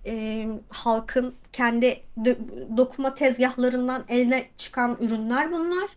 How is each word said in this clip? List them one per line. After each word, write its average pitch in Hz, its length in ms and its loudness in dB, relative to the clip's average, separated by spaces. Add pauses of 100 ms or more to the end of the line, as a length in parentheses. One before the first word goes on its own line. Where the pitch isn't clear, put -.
e, 220 400 -6 (220)
halkın 240 680 0 (180)
kendi 233 480 2 (180)
dö-, 226 580 -2
dokuma 269 380 2
tezgahlarından 247 960 2
eline 247 480 2
çıkan 240 440 -2
ürünler 233 520 0
bunlar. 349 440 -2